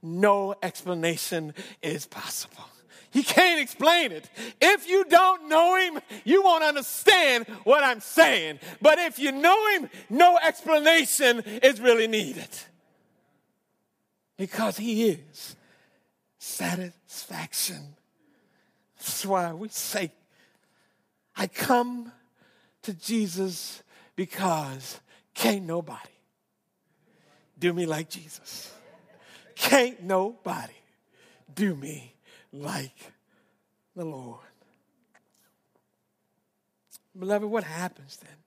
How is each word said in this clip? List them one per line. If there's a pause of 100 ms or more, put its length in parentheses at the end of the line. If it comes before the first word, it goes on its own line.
no
explanation (280)
is
possible. (460)
He
can't
explain
it. (320)
If
you
don't
know
him, (240)
you
won't
understand (160)
what
I'm
saying. (220)
But
if
you
know
him, (220)
no
explanation
is
really
needed. (1900)
Because
he
is (840)
satisfaction. (1040)
That's
why
we
say, (1200)
"I
come (720)
to
Jesus (340)
because (340)
can't
nobody." (1400)
Do
me
like
Jesus. (840)
Can't
nobody (800)
do
me (380)
like (840)
the
Lord. (2750)
Beloved,
what
happens
then? (100)